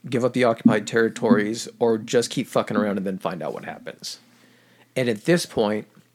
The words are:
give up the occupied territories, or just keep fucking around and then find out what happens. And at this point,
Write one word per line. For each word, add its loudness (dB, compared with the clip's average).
give 0
up 0
the 2
occupied 4
territories, 2
or 2
just 0
keep -4
fucking -2
around 0
and -4
then -4
find -6
out -6
what -10
happens. -14
And 0
at -2
this 2
point, -2